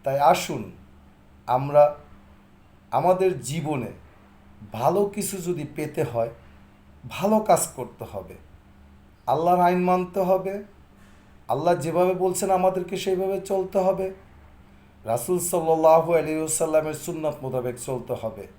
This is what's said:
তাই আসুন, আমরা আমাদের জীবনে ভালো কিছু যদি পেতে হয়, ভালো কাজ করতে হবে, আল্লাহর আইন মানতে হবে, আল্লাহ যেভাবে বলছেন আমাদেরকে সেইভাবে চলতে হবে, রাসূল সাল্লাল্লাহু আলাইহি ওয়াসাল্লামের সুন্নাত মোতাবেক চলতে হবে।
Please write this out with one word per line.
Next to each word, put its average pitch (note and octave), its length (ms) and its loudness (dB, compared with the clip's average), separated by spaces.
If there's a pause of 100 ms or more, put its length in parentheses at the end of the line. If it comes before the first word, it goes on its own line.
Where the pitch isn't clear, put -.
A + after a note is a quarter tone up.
তাই C#3 160 -2
আসুন, C#3+ 520 2 (760)
আমরা C#3+ 360 4 (1080)
আমাদের F3 500 2
জীবনে C#3 500 -6 (800)
ভালো D#3 320 2
কিছু G3+ 320 -6
যদি E3 280 -6 (100)
পেতে D3+ 280 -4
হয়, A#2 280 -2 (800)
ভালো G#3+ 300 2
কাজ F#3+ 280 2
করতে - 440 -12
হবে, F#2 240 -12 (920)
আল্লাহর E3+ 340 2
আইন F3+ 220 4
মানতে F3+ 380 0
হবে, F#3+ 540 -2 (720)
আল্লাহ D#3+ 280 0
যেভাবে E3+ 380 0
বলছেন F#3 380 0
আমাদেরকে F#3 460 0
সেইভাবে F#3+ 440 -2
চলতে F#3+ 380 -2
হবে, F#3+ 340 0 (920)
রাসূল A#2+ 340 -2
সাল্লাল্লাহু D#3+ 760 4
আলাইহি D#3 260 0
ওয়াসাল্লামের D#3 540 0
সুন্নাত D#3 480 -6
মোতাবেক B2+ 340 -4 (120)
চলতে B2+ 260 -6
হবে। G#2 320 -8 (120)